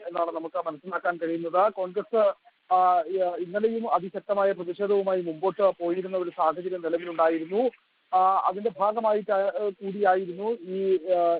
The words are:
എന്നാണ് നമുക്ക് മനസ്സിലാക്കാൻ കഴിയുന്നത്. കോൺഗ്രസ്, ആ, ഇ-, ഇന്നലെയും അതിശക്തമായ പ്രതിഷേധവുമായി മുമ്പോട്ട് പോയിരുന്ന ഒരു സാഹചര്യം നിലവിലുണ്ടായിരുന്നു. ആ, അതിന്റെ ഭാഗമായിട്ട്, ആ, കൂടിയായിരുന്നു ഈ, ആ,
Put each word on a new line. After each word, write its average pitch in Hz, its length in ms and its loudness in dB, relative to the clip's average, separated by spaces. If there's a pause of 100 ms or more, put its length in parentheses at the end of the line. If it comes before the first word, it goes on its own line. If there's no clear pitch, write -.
എന്നാണ് 170 240 -2
നമുക്ക് 165 360 -6
മനസ്സിലാക്കാൻ 175 500 -4
കഴിയുന്നത്. 170 560 2
കോൺഗ്രസ്, 196 600 0 (400)
ആ, 180 280 6
ഇ-, 175 420 -2
ഇന്നലെയും 220 500 -2
അതിശക്തമായ 196 580 0
പ്രതിഷേധവുമായി 190 720 0
മുമ്പോട്ട് 170 400 -2
പോയിരുന്ന 185 560 0
ഒരു 175 200 -4
സാഹചര്യം 175 440 -2
നിലവിലുണ്ടായിരുന്നു. 165 880 0 (460)
ആ, 185 300 4
അതിന്റെ 208 340 -2
ഭാഗമായിട്ട്, 214 520 0
ആ, 196 380 0
കൂടിയായിരുന്നു 196 840 0
ഈ, 190 440 -2
ആ, 170 440 2